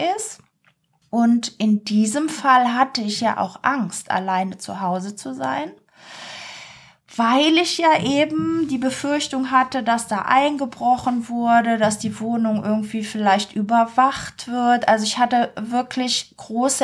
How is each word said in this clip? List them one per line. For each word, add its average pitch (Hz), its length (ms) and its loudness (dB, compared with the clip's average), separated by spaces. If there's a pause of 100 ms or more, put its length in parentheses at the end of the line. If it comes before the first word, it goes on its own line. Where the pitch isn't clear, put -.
(160)
ist. - 280 -10 (640)
Und 233 380 2 (100)
in 208 280 2
diesem 220 440 0
Fall 254 460 4
hatte 262 260 0
ich 208 180 -4
ja 226 200 0
auch 185 240 -4
Angst, 247 480 -2
alleine 190 480 -2
zu 196 200 -10
Hause 190 360 -4
zu 262 180 -12
sein, 202 380 -4 (1500)
weil 277 420 4
ich 339 180 -2
ja 320 260 4
eben 311 640 0
die 262 100 -2
Befürchtung 262 720 -2
hatte, 262 340 0
dass 233 240 0
da 202 160 -2
eingebrochen 247 1080 0
wurde, 233 480 2
dass 214 200 2
die 214 220 -8
Wohnung 220 460 0
irgendwie 214 400 -2
vielleicht 202 500 0
überwacht 226 920 0
wird. 240 400 2
Also 214 160 4
ich 214 120 -2
hatte 240 380 2
wirklich 247 800 -4
große 254 480 -2